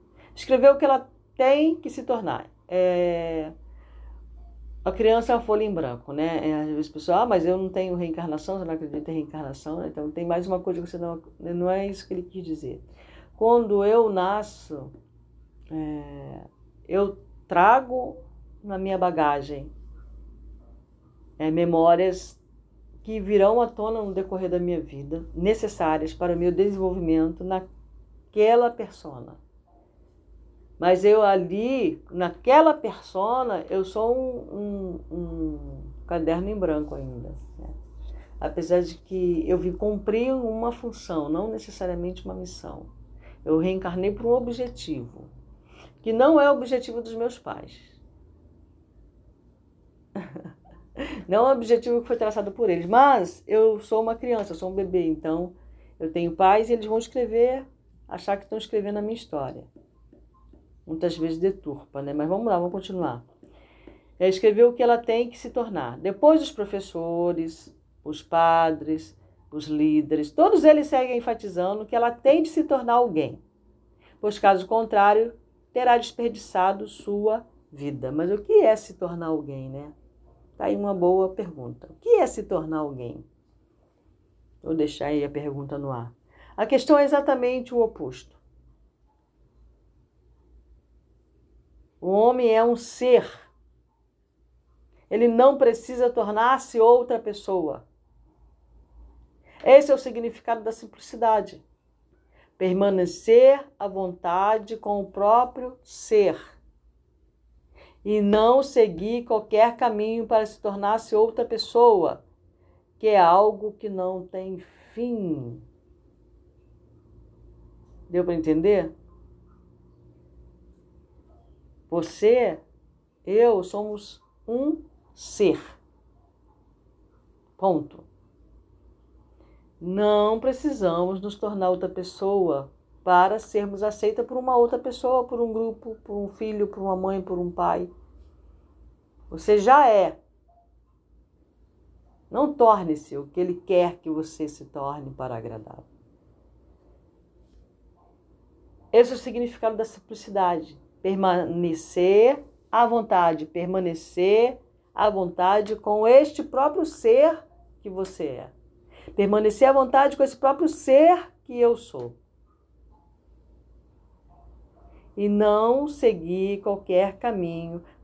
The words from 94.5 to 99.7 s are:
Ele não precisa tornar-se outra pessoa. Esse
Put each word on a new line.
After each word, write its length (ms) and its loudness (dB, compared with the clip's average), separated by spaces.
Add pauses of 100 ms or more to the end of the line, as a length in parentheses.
Ele 180 2
não 300 6
precisa 520 0
tornar-se 680 -2
outra 400 6
pessoa. 680 -6 (1800)
Esse 280 8